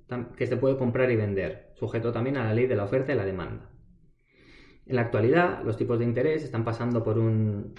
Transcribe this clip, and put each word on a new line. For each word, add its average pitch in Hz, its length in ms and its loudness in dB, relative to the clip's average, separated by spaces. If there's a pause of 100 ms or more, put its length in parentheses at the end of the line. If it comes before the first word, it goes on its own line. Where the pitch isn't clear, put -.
tam-, 120 280 -8
que 117 120 -2
se 123 100 0
puede 135 180 2
comprar 127 360 2
y 117 40 4
vender, 98 600 -2
sujeto 117 360 -2
también 127 260 -2
a 120 60 -2
la 110 100 0
ley 120 120 4
de 127 100 2
la 101 80 0
oferta 147 300 0
y - 20 2
la 101 100 0
demanda. 80 440 -6 (1200)
En 131 80 -2
la 117 80 2
actualidad, 147 600 2
los 110 140 -2
tipos 117 220 0
de 117 60 0
interés 151 380 0
están 117 220 -4
pasando 117 380 0
por 110 160 2
un, 110 600 0